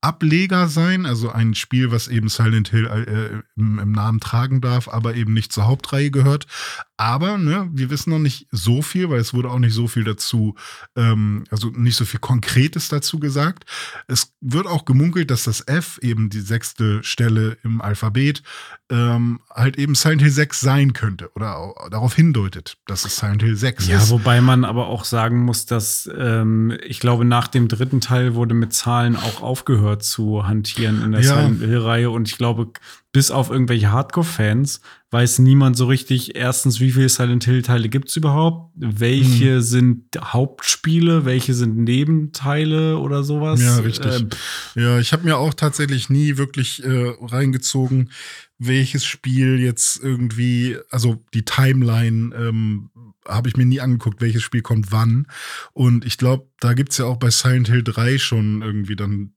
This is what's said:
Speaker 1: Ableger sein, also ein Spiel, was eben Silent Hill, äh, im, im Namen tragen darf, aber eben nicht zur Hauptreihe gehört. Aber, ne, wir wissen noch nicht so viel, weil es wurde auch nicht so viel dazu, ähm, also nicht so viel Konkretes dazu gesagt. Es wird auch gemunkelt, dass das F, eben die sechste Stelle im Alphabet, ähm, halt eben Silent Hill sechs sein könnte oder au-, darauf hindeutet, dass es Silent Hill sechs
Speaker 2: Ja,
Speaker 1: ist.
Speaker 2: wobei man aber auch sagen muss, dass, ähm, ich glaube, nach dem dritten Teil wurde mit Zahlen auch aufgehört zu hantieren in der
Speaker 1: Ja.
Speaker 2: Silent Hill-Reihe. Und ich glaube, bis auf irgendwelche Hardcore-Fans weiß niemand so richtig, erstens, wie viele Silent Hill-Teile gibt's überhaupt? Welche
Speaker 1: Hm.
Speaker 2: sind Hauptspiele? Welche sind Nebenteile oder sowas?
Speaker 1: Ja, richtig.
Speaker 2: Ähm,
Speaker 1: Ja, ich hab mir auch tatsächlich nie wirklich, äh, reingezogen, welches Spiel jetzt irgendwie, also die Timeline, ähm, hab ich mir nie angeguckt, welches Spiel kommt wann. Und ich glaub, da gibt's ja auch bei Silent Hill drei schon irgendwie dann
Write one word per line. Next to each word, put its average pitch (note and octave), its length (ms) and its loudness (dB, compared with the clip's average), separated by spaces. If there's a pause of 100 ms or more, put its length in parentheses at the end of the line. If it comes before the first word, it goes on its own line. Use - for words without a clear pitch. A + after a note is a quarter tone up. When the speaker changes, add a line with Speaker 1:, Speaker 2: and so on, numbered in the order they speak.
Speaker 1:
Ableger F3 600 0
sein, E3+ 400 0
also A#2+ 240 -2
ein A2+ 240 0
Spiel, B2+ 380 0
was A#2 160 -2
eben A2+ 200 0
Silent A2 420 2
Hill, A2+ 160 2
äh, G#2+ 720 -6
im, G#2+ 180 0
im G2+ 140 -2
Namen G#2+ 260 0
tragen C3 420 -2
darf, B2 280 -2
aber A#2 260 -4
eben A2 180 -2
nicht A2 200 -2
zur G#2+ 140 0
Hauptreihe C#3 440 0
gehört. C#3 380 2 (500)
Aber, D3+ 400 0
ne, F3+ 340 0
wir C3 180 -2
wissen D3 200 -4
noch D#3+ 80 0
nicht D3 340 -2
so A#2 300 0
viel, F3+ 280 -2
weil B2+ 80 0
es A2+ 160 -4
wurde B2 160 -2
auch B2+ 80 -2
nicht A#2 160 4
so A#2 140 0
viel A2 160 -2
dazu, G#2+ 500 -2 (400)
ähm, G#2+ 560 0
also A2 200 -4
nicht A#2 260 0
so A#2+ 80 0
viel - 160 -6
Konkretes C3 680 0
dazu D3+ 300 -4
gesagt. D3 460 -2 (440)
Es - 320 -4
wird D3 260 -2
auch F3 180 -2
gemunkelt, D#3 460 2
dass B2 140 0
das - 220 -4
F, D#3+ 360 -4
eben A2 280 0
die G#2+ 100 -8
sechste G#2+ 640 -2
Stelle A2 640 0
im A2+ 160 -2
Alphabet, A2+ 600 -2 (480)
ähm, A#2+ 500 0 (100)
halt B2+ 280 0
eben C#3+ 160 0
Silent D#3 280 2
Hill D3 80 6
sechs C#3+ 300 0
sein C3+ 320 4
könnte F#2+ 420 -6
oder G#2+ 220 -8
au-, E2+ 340 -14
darauf A2 240 -2
hindeutet, A2+ 600 0 (100)
dass F#2+ 180 -6
es G2 120 -6
Silent G#2 260 0
Hill A2+ 140 2
sechs G2+ 320 -2
Speaker 2:
Ja, G2 100 4
Speaker 1:
ist. G#2+ 120 6
Speaker 2:
wobei A#2+ 300 4
man B2+ 240 6
aber A2+ 220 -2
auch G2+ 180 -6
sagen A#2 400 0
muss, A#2+ 220 -2
dass, - 500 -4
ähm, A2+ 600 2 (100)
ich - 140 -10
glaube, A#2+ 240 2
nach A#2+ 240 2
dem A#2+ 200 2
dritten B2+ 340 0
Teil B2 320 0
wurde A#2 200 0
mit A2+ 200 0
Zahlen A#2+ 420 0
auch G#2 240 -6
aufgehört G#2+ 640 0
zu G#2+ 420 -2
hantieren G#2+ 560 0
in A2 100 0
der A2 100 4
Speaker 1:
Ja. C#3 140 4
Speaker 2:
Silent - 260 2
Hill-Reihe. A#2 480 2
Und A2+ 180 -2
ich - 80 -8
glaube, A2+ 340 -2 (420)
bis C#3 180 4
auf C3+ 200 -2
irgendwelche A#2+ 400 2
Hardcore-Fans C3+ 880 0 (300)
weiß A#2+ 300 2
niemand C3 360 6
so B2 100 2
richtig, C3 500 0
erstens, B2 440 0
wie C3 120 4
viele C3 180 4
Silent A#2+ 340 0
Hill-Teile A#2+ 460 2
gibt's C3+ 260 -4
überhaupt? D#3 600 0
Welche B2+ 800 4
Speaker 1:
Hm. B2+ 60 4
Speaker 2:
sind A#2+ 420 4 (140)
Hauptspiele? D#3+ 1080 0
Welche B2+ 280 0
sind A#2 220 0
Nebenteile D3+ 1200 0
oder C#3+ 260 -2
sowas? D3 380 0
Speaker 1:
Ja, B2 160 0
richtig. A2 420 -2
Speaker 2:
Ähm, G#2+ 80 -4 (460)
Speaker 1:
Ja, A#2+ 240 2
ich A#2+ 140 0
hab E3+ 120 -2
mir D#3 120 2
auch C#3+ 180 -2
tatsächlich C#3+ 560 -2
nie C#3+ 260 2
wirklich, C3+ 480 -6
äh, B2 360 -2
reingezogen, C3 880 -2 (480)
welches C3 460 0
Spiel C3 560 0
jetzt B2 420 -2
irgendwie, B2 720 -2 (140)
also A#2 320 0 (120)
die A2 100 -2
Timeline, A#2 880 0
ähm, A2+ 560 -4 (360)
hab A2+ 200 -2
ich A2+ 100 -2
mir B2+ 100 4
nie C3 140 2
angeguckt, B2 400 -2
welches A#2 220 0
Spiel A#2 200 -4
kommt G#2 300 -2
wann. A2+ 340 2 (460)
Und A#2+ 320 2
ich A#2 140 -6
glaub, C3 300 0 (120)
da A#2 140 2
gibt's C3 240 -2
ja C3 80 -2
auch B2 120 -2
bei B2 120 2
Silent B2+ 380 2
Hill A#2+ 140 4
drei A#2 360 0
schon G#2+ 440 0
irgendwie G#2 340 -4
dann G2+ 400 -4